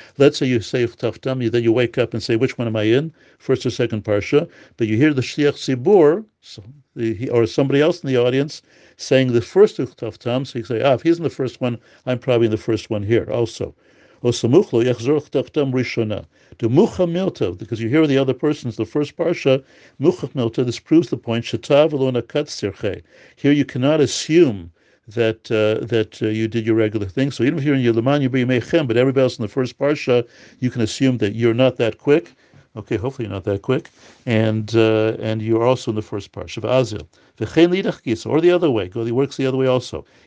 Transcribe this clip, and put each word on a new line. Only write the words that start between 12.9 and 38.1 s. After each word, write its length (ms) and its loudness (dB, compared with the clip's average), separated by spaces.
here 260 0
also." 460 -4
"O 60 2
samuch 400 2
lo 100 2
yachzor 480 0
chtaftam 440 -2
rishona." 520 -4
The 100 0
mucha 360 2
milta, 520 -4
because 240 -10
you 80 -4
hear 180 4
the 100 2
other 160 0
person's 440 -4
the 80 -4
first 320 -4
parsha, 440 0
mucha 280 0
milta, 360 -2
this 160 -4
proves 300 2
the 80 -4
point, 260 -4
shatav 480 2
lo 180 0
nakat 380 -4
sirche. 540 -6
Here 160 2
you 140 2
cannot 340 0
assume 720 2
that, 420 -4
uh, 360 0
that, 340 -2
uh, 60 0
you 200 -2
did 180 -4
your 100 2
regular 320 0
thing. 240 -2
So 120 -4
even 140 0
if 80 -4
you're 100 2
in 60 0
your 100 2
Leman 300 2
Yibu 240 0
Yimechem, 420 0
but 80 0
everybody 280 2
else 160 0
in 20 -6
the 80 -6
first 280 -4
parsha, 480 0
you 100 -2
can 120 -4
assume 360 0
that 180 -2
you're 200 2
not 220 2
that 200 -2
quick. 340 0
Okay, 220 -4
hopefully 300 -6
you're 60 -10
not 100 -8
that 200 -2
quick. 260 -2
And, 500 0
uh, 440 2
and 220 -4
you're 220 0
also 280 0
in 40 -4
the 60 -4
first 300 -10
parsha. 300 -12
V'azil. 440 -2
V'chein 320 2
lidach 340 -4
gisa, 240 -6